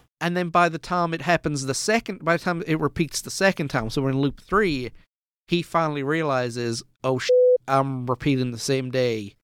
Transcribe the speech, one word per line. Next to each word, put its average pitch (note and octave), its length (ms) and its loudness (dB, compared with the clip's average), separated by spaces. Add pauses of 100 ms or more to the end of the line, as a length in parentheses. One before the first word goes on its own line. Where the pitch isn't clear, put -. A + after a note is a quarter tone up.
(200)
And F3 160 -2
then F3 140 -2
by F3 200 4
the D#3+ 100 -6
time F3 340 -2
it D#3+ 80 -6
happens D3+ 440 0
the C3 100 -2
second, G#3+ 500 -2
by E3+ 120 2
the - 60 -8
time E3+ 220 -2
it D#3 140 0
repeats D3+ 420 -2
the - 80 -14
second F#3 380 0
time, A2+ 240 -2
so D3 100 0
we're C3+ 80 0
in C3+ 120 0
loop C#3+ 200 -2
three, D#3+ 500 0 (560)
he F3 140 2
finally D#3 420 0
realizes, B2 800 -2 (220)
"Oh, C3 160 0
sh-, - 100 -2 (380)
I'm C3+ 400 0
repeating B2+ 440 0
the A2+ 60 -10
same C3 320 -2
day. A#2+ 540 -2